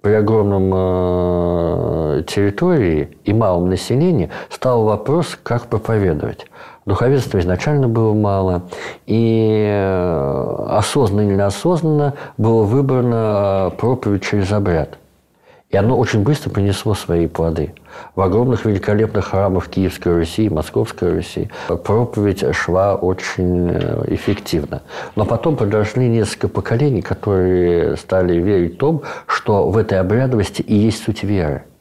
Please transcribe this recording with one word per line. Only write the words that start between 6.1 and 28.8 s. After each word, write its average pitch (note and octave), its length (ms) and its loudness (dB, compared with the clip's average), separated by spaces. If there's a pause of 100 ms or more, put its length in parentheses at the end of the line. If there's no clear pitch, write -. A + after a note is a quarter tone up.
Духовенства A#2+ 540 0
изначально B2 480 0
было A2+ 260 2
мало, G2 480 0 (460)
и, A2 600 2
э, F2+ 1000 -2
осознанно G#2 580 2
или G2 80 2
неосознанно D3 760 0 (240)
было A2+ 240 4
выбрано, G#2+ 1120 2
э, - 40 -14
проповедь A2+ 460 0
через G2 280 0
обряд. F#2 480 0 (720)
И G2 60 2
оно A2+ 200 2
очень A2+ 260 2
быстро D3 280 0
принесло G2+ 420 0
свои E2+ 340 0
плоды. D#2+ 460 -2 (420)
В F#2+ 60 0
огромных A2 440 2
великолепных G#2 600 0
храмах F#2+ 420 0
Киевской F2+ 480 -2
Руси E2+ 300 0
и G#2 40 2
Московской F2 640 -2
Руси F2 380 -4 (340)
проповедь G#2 640 0 (100)
шла F#2+ 400 2
очень, F2+ 760 -2
э, F2 360 -2
эффективно. - 760 -4 (320)
Но G#2+ 100 0
потом C3 320 0
произошли G#2+ 500 0
несколько A2+ 400 0
поколений, A#2+ 540 0
которые F2+ 960 2
стали F#2 380 0
верить F2 400 2
в - 20 -20
том, D3 240 0 (240)